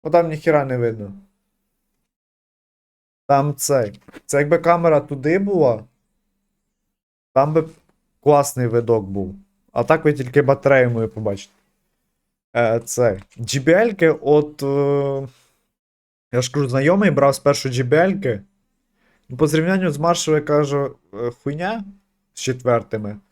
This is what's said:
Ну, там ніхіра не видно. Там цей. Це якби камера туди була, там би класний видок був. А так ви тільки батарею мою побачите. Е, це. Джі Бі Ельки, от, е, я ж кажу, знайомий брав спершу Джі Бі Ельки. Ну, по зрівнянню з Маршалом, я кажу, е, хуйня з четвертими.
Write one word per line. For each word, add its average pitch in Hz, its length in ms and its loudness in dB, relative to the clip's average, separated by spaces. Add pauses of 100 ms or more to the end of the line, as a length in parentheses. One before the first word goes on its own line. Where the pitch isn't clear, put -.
Ну, 160 80 -6
там 170 180 2
ніхіра 151 360 0
не 127 120 -4
видно. 113 360 -6 (2000)
Там 143 300 0
цей. 120 440 -2 (260)
Це 139 140 0
якби 147 180 2
камера 170 420 2
туди 147 400 -2
була, 151 460 0 (1500)
там 143 200 2
би 160 160 0 (500)
класний 139 480 2
видок 113 380 2
був. 98 300 -8 (360)
А 120 120 -2
так 156 220 0
ви 147 80 4
тільки 127 280 0
батарею 135 480 2
мою 113 200 -2
побачите. 107 440 -8 (1000)
Е, 117 240 0
це. 110 420 -2 (180)
Джі 120 200 -4
Бі 135 120 2
Ельки, 196 380 2
от, 151 540 0
е, 139 640 -2 (1040)
я 123 100 0
ж - 100 -6
кажу, 143 180 -2
знайомий 160 420 2
брав 139 240 4
спершу - 340 0
Джі 127 140 -2
Бі 123 120 2
Ельки. 151 460 0 (880)
Ну, 127 80 -12
по 151 100 2
зрівнянню 170 440 0
з 143 60 -6
Маршалом, 160 420 0
я 151 60 -6
кажу, 143 500 -2 (180)
е, 117 180 -6
хуйня 175 520 -8 (500)
з - 80 -18
четвертими. 113 760 -4 (120)